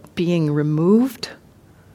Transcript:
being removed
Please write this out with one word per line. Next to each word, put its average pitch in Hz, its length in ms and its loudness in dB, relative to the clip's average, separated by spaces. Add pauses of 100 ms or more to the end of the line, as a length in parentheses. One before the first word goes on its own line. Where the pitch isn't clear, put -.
(140)
being 165 380 0
removed 160 800 0 (640)